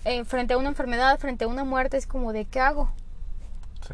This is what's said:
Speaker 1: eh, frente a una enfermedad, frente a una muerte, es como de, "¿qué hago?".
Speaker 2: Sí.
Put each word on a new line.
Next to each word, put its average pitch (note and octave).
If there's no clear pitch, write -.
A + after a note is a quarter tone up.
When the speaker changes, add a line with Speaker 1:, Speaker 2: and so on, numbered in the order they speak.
Speaker 1:
eh, A#3+
frente B3
a B3
una C4
enfermedad, C4+
frente B3
a A3+
una C4
muerte, C4
es B3+
como B3
de, G#3+
"¿qué -
hago?". C4
Speaker 2:
Sí. -